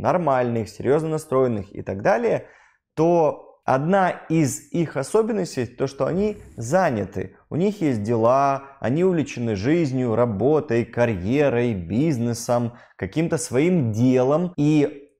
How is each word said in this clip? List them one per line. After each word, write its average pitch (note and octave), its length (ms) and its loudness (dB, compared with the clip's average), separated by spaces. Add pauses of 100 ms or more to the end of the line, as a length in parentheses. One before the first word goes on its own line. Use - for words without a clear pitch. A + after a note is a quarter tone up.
нормальных, B2+ 640 0
серьёзно D3+ 400 0
настроенных C3 680 -2
и - 80 -12
так G2 200 -6
далее, G3 460 0 (480)
то E3 540 2 (160)
одна E3+ 440 2 (180)
из D#3 460 0
их E3 240 -2
особенностей, F#3+ 680 -2
то, - 220 -6
что C3+ 180 -4
они G3 300 -2 (220)
заняты. A2+ 800 -2 (120)
У - 60 -6
них G3+ 260 -2
есть A#2+ 220 0
дела, B2+ 600 2 (180)
они D3+ 240 0
увлечены B2 500 -2
жизнью, B2+ 600 0
работой, A#2 680 2
карьерой, A#2+ 880 0
бизнесом, A#2 1000 -2 (240)
каким-то D#3+ 400 -2
своим C3+ 560 0
делом. C3 640 2
И D3 600 0